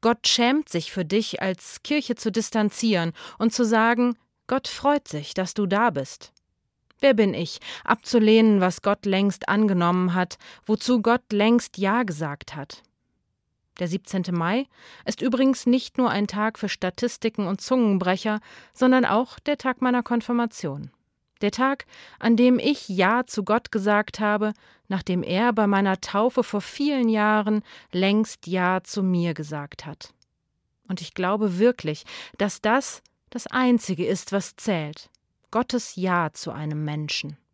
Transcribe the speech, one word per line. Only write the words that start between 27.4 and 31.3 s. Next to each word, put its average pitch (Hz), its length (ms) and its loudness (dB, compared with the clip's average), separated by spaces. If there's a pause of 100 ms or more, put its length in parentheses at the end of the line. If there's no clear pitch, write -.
längst 202 540 0
Ja 185 380 0
zu - 180 -6
mir 175 320 0
gesagt 151 540 -10
hat. - 260 -18 (720)
Und 185 140 -6
ich - 140 -14
glaube 190 420 0